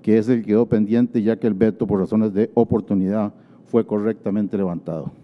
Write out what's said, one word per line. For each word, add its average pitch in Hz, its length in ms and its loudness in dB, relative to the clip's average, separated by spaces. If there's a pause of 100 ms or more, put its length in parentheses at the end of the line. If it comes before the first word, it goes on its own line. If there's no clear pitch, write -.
que 110 140 4
es 110 120 0
el 117 120 2
que 95 60 -10
quedó 110 200 2
pendiente, 113 560 0
ya 113 160 0
que 120 80 -2
el 104 60 0
veto 107 340 0
por 101 120 0
razones 107 340 0
de 107 200 0
oportunidad 104 800 0 (320)
fue 113 200 0
correctamente 104 720 -4
levantado. 87 540 -6 (120)